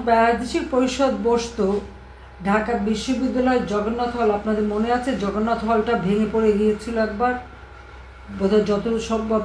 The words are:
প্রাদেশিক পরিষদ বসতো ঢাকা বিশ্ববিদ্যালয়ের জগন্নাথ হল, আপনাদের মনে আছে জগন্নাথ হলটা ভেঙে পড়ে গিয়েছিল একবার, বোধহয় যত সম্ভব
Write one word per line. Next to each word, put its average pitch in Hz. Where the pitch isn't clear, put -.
প্রাদেশিক 233
পরিষদ 254
বসতো 214
ঢাকা 214
বিশ্ববিদ্যালয়ের 240
জগন্নাথ 233
হল, 220
আপনাদের 214
মনে 214
আছে 247
জগন্নাথ 214
হলটা 226
ভেঙে 208
পড়ে 220
গিয়েছিল 214
একবার, 220
বোধহয় 202
যত 220
সম্ভব 220